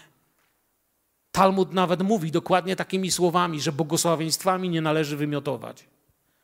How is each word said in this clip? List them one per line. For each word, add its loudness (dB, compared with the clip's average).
Talmud 4
nawet 2
mówi 0
dokładnie 0
takimi -4
słowami, 0
że -2
błogosławieństwami 0
nie 0
należy 0
wymiotować. -6